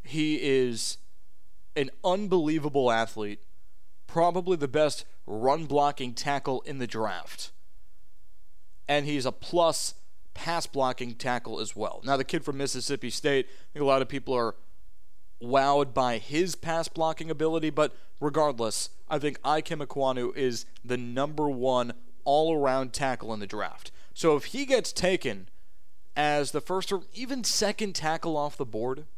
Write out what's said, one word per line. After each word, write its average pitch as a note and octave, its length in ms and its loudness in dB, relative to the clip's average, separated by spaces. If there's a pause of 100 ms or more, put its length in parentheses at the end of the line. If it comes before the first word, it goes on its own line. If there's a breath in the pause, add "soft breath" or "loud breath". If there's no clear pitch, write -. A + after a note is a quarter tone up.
He D3+ 380 2
is B2+ 560 4 (800)
an C#3+ 140 0 (120)
unbelievable D#3 880 4
athlete, A2 500 0 (680)
probably F3 500 2
the C#3+ 100 0
best D3+ 380 2 (220 soft breath)
run-blocking C3+ 880 2
tackle C#3 480 0
in C#3+ 160 -6
the B2 80 -2
draft. G#2 680 -4 (1400)
And C#3+ 160 2
he's C#3+ 220 0
a B2+ 40 2
plus - 640 0 (380)
pass-blocking C3 840 -2
tackle A#2 440 -2
as G#2+ 160 -4
well. G2+ 260 -4
Now, C3+ 140 2
the C3 80 2
kid - 220 -2
from C#3 100 -2
Mississippi C3+ 540 -2
State, C#3 360 2
I - 60 -8 (220 loud breath)
think D3 80 -2
a C#3 40 2
lot C3+ 140 4
of C3 80 0
people C3+ 260 -4
are A#2 220 0 (840)
wowed C3+ 520 4
by B2 240 2
his D#3 400 0
pass-blocking D#3+ 720 0
ability, D#3+ 380 2
but D3+ 260 4 (260 soft breath)
regardless, C#3+ 680 2 (180)
I D3+ 120 0
think C#3 240 0
Ikem D3+ 420 0
Ekwonu B2+ 500 0
is B2+ 300 0 (180)
the B2 140 0
number C#3+ 540 0
one B2 420 2 (320)
all-around C#3 680 2
tackle A#2 400 -2
in G#2 60 -4
the G2+ 60 -4
draft. G2 460 -4 (220 soft breath)
So D#3+ 200 4
if C#3 120 0
he C#4 180 -4
gets B3+ 300 2
taken C3 560 0 (680)
as D3 360 2
the C#3+ 100 0
first F#3 280 0
or F#3+ 120 0 (100)
even B3 320 -4
second G3+ 500 2
tackle D#3+ 440 0
off D3 180 0
the C#3 100 -2
board B2 380 -2 (140)